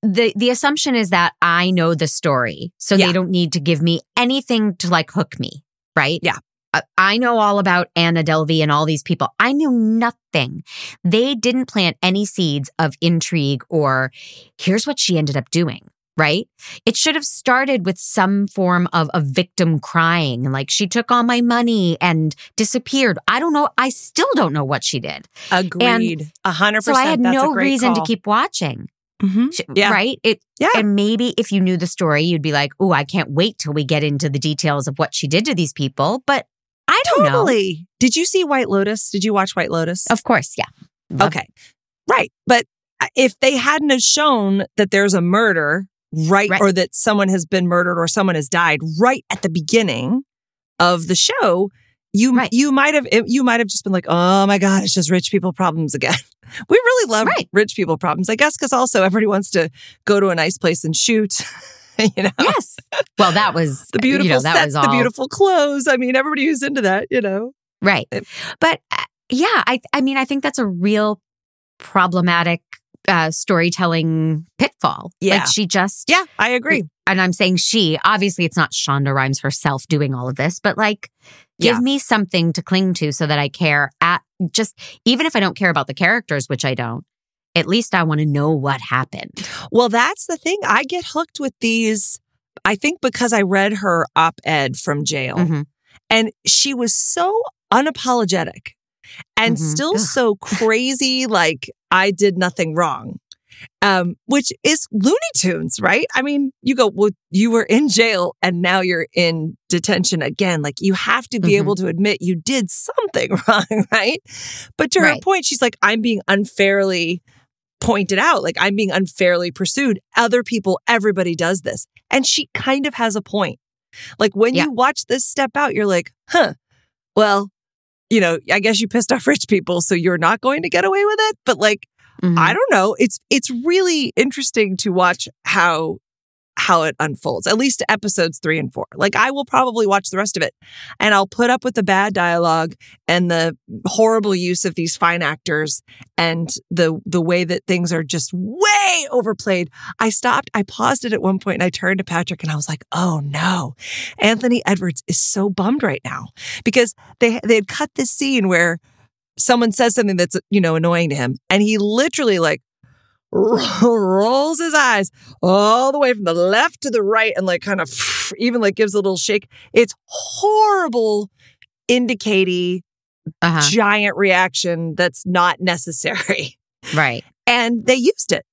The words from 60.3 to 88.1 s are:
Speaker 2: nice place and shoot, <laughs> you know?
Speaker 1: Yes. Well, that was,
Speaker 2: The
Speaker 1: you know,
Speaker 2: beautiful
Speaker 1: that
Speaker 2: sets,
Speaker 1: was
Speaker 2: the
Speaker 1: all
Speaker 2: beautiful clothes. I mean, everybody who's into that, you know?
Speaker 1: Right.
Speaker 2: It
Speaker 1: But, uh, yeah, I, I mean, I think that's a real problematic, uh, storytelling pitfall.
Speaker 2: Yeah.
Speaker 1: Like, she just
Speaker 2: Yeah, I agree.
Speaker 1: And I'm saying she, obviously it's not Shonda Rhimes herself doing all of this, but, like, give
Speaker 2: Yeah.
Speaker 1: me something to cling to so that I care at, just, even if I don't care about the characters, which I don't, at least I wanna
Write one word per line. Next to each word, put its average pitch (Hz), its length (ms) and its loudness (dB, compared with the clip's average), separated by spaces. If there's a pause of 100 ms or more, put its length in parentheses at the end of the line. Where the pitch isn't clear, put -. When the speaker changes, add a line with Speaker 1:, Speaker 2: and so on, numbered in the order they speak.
Speaker 2:
nice 160 220 0
place 170 260 0
and 160 120 -2
shoot, 220 420 0 (340)
<laughs> - 280 -16
you 208 240 0
know? 196 80 0 (100)
Speaker 1:
Yes. 480 340 0 (440)
Well, 185 140 6
that 202 200 2
was, 156 400 -2
Speaker 2:
The - 140 0
Speaker 1:
you 269 60 4
know, 285 100 2
Speaker 2:
beautiful 143 180 4
Speaker 1:
that 160 140 2
Speaker 2:
sets, 165 100 4
Speaker 1:
was 143 80 -4
Speaker 2:
the 147 80 0
Speaker 1:
all 139 100 2
Speaker 2:
beautiful 247 360 0
clothes. 294 600 2
I 269 100 4
mean, 254 180 0
everybody 285 320 0
who's 285 160 -2
into 277 180 -2
that, 196 300 0
you 254 100 0
know? 208 300 -4 (320)
Speaker 1:
Right. 190 280 2
Speaker 2:
It - 140 -8 (340)
Speaker 1:
But, 330 200 2 (120)
uh, - 120 -4 (260)
yeah, 349 380 0
I, 247 120 -2 (140)
I 285 80 0
mean, 269 160 0
I 262 80 0
think 277 160 -4
that's 294 160 -4
a 247 80 0
real 208 560 0 (560)
problematic, 175 840 0 (460)
uh, 165 240 2
storytelling 165 1120 0 (120)
pitfall. - 540 -4 (100)
Speaker 2:
Yeah. 190 160 2
Speaker 1:
Like, - 100 0
she 214 180 0
just 190 440 -2
Speaker 2:
Yeah, 349 160 2 (120)
I 226 120 0
agree. 247 340 0 (240)
Speaker 1:
And 190 120 0
I'm 185 140 2
saying 185 240 2
she, 175 460 2
obviously 190 420 0
it's 156 120 -4
not 156 140 0
Shonda 139 420 -2
Rhimes 135 260 0
herself 139 480 -4
doing 143 260 0
all 123 160 -6
of 135 60 -6
this, 156 240 -2
but, - 180 -2
like, 208 320 -2 (500)
give 226 180 4
Speaker 2:
Yeah. - 40 -4
Speaker 1:
me 269 180 0
something 180 540 0
to - 80 -2
cling 190 340 0
to 151 160 -2
so 156 140 -2
that 147 140 0
I 143 100 0
care 147 500 0
at, 170 220 0 (300)
just, - 240 -2 (300)
even 254 200 2
if 320 100 -2
I 233 40 2
don't 190 180 -2
care 190 140 2
about 151 160 -2
the - 60 -10
characters, 175 540 -2
which 156 160 -6
I 131 120 -2
don't, 120 280 -8 (520)
at 170 120 2
least 214 280 0
I 175 80 4
wanna 156 240 0